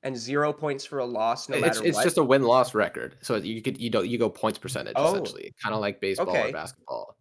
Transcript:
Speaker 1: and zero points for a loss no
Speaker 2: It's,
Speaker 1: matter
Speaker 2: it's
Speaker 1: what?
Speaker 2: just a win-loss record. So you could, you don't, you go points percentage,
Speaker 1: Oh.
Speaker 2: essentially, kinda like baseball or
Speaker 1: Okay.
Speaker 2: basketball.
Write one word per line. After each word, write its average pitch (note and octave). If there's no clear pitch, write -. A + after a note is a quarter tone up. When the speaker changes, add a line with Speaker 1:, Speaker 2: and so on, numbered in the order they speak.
Speaker 1:
and C3
zero C#3+
points D3
for C#3+
a B2+
loss A#2
no -
Speaker 2:
It's, -
Speaker 1:
matter A2
Speaker 2:
it's -
Speaker 1:
what? A2+
Speaker 2:
just -
a E3
win-loss B2+
record. G2
So B2
you G#2+
could, A2+
you A#2
don't, G2+
you A#2+
go A2
points -
percentage, -
Speaker 1:
Oh. D3
Speaker 2:
essentially, -
kinda G#2+
like G2+
baseball F#2+
or -
Speaker 1:
Okay. G#2
Speaker 2:
basketball. -